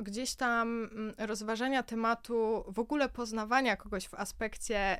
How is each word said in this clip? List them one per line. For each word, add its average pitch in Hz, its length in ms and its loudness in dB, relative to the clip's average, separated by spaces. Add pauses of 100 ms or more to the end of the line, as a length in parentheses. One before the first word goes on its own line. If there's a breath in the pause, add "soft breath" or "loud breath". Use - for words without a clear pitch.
gdzieś 214 320 -4
tam, 233 580 2
mm, 214 260 -6
rozważenia 220 640 0
tematu, 226 840 0
w 190 100 -6
ogóle 269 300 2
poznawania 226 680 2
kogoś 202 320 -6
w - 60 -14
aspekcie 202 840 -2